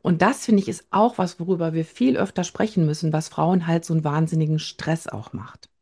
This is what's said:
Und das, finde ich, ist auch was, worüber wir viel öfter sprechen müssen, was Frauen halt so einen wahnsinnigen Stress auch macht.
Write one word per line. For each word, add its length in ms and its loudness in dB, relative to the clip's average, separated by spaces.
Und 200 2
das, 240 2
finde 180 4
ich, 60 -6
ist 220 -8
auch 260 2
was, 220 -4
worüber 340 -2
wir 120 -2
viel 320 0
öfter 260 -2
sprechen 420 0
müssen, 280 0
was 160 -2
Frauen 380 0
halt 180 0
so 80 -2
einen 100 2
wahnsinnigen 560 0
Stress 480 -6
auch 260 -10
macht. 360 -14